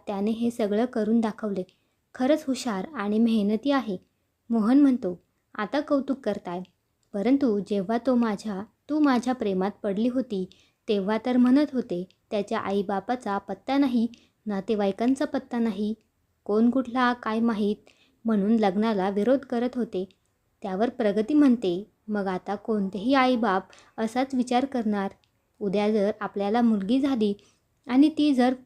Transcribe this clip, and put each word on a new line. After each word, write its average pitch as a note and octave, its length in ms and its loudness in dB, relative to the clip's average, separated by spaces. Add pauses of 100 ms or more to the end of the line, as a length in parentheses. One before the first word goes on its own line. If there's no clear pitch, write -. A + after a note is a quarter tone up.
त्याने G3+ 240 -4
हे A#3 200 -2
सगळं G#3+ 340 -2
करून A#3 360 0
दाखवले. G3+ 420 -4 (520)
खरंच D4 320 0
हुशार A#3 480 -4
आणि G#3 240 -2
मेहनती A3 520 2
आहे." A3 260 -2 (540)
मोहन A#3 300 4
म्हणतो, A#3+ 380 2 (360)
"आता C#4 260 -2
कौतुक C#4+ 400 -2
करताय, F#3 420 -6 (520)
परंतु A#3 460 2
जेव्हा G3+ 460 -2
तो B3+ 80 2
माझ्या, G#3+ 480 -2 (260)
तू D4+ 100 0
माझ्या B3+ 360 2
प्रेमात G3 360 -2 (120)
पडली G#3+ 260 -2
होती, A3+ 360 -4 (440)
तेव्हा G#3 380 0
तर B3+ 100 0
म्हणत C4+ 360 4
होते, F#3 320 -4 (260)
'त्याच्या G#3 280 -4
आईबापाचा G3+ 800 -4
पत्ता A#3 400 -4
नाही, A#3+ 280 2 (400)
नातेवाईकांचा G#3 760 0
पत्ता C4+ 340 -6
नाही, G#3+ 360 -2 (500)
कोण A3+ 260 2
कुठला B3 420 0
काय A3+ 280 -4
माहीत,' G#3+ 500 -2 (340)
म्हणून A3 320 2
लग्नाला G3+ 540 2
विरोध G#3+ 280 2
करत B3 380 -4
होते." G3+ 280 -4 (580)
त्यावर G3+ 260 -2
प्रगती A3 460 -2
म्हणते, B3 380 4 (360)
"मग G3+ 180 -2
आता F#3+ 280 -4
कोणतेही G#3 600 -2
आईबाप A#3+ 480 2 (360)
असाच B3 360 -4
विचार B3 300 0
करणार. G#3 460 -2 (500)
उद्या G#3 320 0
जर G#3 180 2 (100)
आपल्याला G3+ 420 -2
मुलगी A3 380 2
झाली A3 340 0 (520)
आणि C4+ 220 6
ती D4+ 260 2
जर B3+ 200 4 (120)